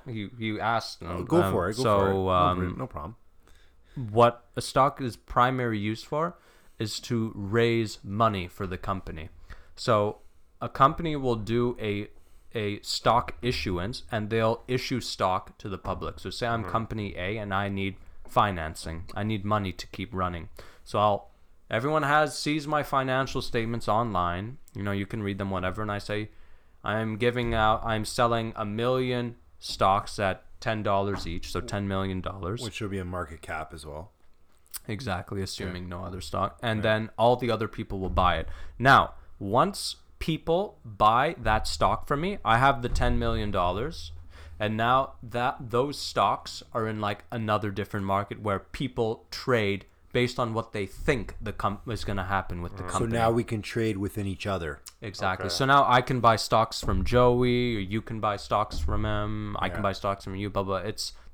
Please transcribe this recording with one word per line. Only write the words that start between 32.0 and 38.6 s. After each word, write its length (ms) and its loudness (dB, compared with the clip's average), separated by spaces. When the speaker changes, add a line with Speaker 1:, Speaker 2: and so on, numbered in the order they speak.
Speaker 1:
dollars." 400 -6
Speaker 2:
Which 200 -8
will 80 -4
be 100 -4
a 60 -6
market 360 -8
cap 320 -8
as 120 -14
well. 260 -12
Speaker 1:
Exactly, 540 -4
assuming 420 -6
Speaker 2:
Yeah. 60 -8
Speaker 1:
no 140 -8
other 180 -8
stock. 400 -4
And 180 0
Speaker 2:
Right. 40 -2
Speaker 1:
then 340 2
all 200 6
the 140 0
other 160 0
people 320 -6
will 100 -2
buy 280 4
it. 120 -4